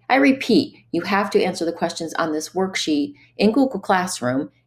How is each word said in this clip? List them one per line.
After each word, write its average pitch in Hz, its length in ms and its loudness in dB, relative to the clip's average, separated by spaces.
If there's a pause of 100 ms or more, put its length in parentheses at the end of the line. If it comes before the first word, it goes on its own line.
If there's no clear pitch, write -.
(100)
I 254 60 4
repeat, 262 600 2 (140)
you 170 120 -2
have 202 280 0
to - 120 4
answer 180 220 -2
the 165 80 -2
questions 165 420 -6
on 160 180 -2
this 156 180 -4
worksheet 165 640 -2 (220)
in 214 160 4
Google 262 280 2
Classroom 151 680 -2 (160)